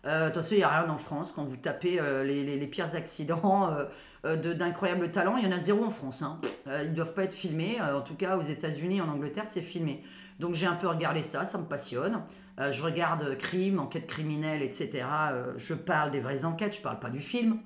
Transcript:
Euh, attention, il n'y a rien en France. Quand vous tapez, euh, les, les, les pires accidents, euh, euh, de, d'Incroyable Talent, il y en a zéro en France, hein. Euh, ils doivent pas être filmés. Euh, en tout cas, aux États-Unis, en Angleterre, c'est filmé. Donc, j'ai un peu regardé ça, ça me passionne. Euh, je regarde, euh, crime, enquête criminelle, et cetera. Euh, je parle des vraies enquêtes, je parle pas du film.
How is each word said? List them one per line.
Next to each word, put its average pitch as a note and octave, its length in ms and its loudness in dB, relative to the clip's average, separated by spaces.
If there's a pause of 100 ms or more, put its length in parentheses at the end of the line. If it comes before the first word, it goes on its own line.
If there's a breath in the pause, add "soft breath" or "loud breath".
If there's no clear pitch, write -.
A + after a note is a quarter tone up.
Euh, D#3 240 2
attention, E3 280 2
il - 20 10
n'y F3+ 60 8
a D3+ 160 6
rien E3 100 2
en D3+ 80 0
France. D3+ 360 -4
Quand D3+ 100 -4
vous B2+ 120 -6
tapez, F3 420 0
euh, C3+ 260 2
les, C#3 200 2
les, C#3+ 140 -2
les C#3+ 80 -2
pires D#3+ 280 -2
accidents, E3 760 2
euh, C#3+ 140 0 (420 loud breath)
euh, D#3+ 100 2
de, E3+ 160 0
d'Incroyable E3+ 580 0
Talent, G3 260 4
il A#3 80 4
y - 20 4
en F#3 60 4
a F3 60 2
zéro G3+ 260 4
en A3 60 0
France, C3 320 -6
hein. D#3 180 -6 (260)
Euh, C#3+ 180 -2
ils D#3+ 100 -2
doivent D#3+ 200 -2
pas F#3+ 100 2
être F#3+ 100 -2
filmés. F3 460 -2
Euh, C#3+ 180 0
en - 20 0
tout C#3+ 140 -8
cas, F#3+ 220 0
aux E3+ 60 0
États-Unis, D#3 580 0
en E3 80 0
Angleterre, D3 380 -2
c'est F3+ 160 -4
filmé. D#3+ 400 -2 (360 loud breath)
Donc, E3+ 160 -2
j'ai D#3+ 120 2
un F3 80 4
peu F#3+ 140 0
regardé D#3+ 320 2
ça, D3 240 -2
ça F#3+ 140 -4
me E3 60 -4
passionne. D3 580 -2 (360 loud breath)
Euh, C#3 120 0
je B2+ 120 -2
regarde, D#3+ 400 0
euh, C#3 120 0
crime, F#3 440 2
enquête C3 280 -4
criminelle, D3+ 560 -2
et C3 80 -2
cetera. D3 600 -2
Euh, B2 240 -2
je D#3+ 180 -4
parle D3+ 360 2
des C#3 100 0
vraies C3 260 -2
enquêtes, G3+ 300 -2
je - 60 -10
parle C3 160 -4
pas A#2+ 120 -6
du C3 100 -4
film. A3+ 460 2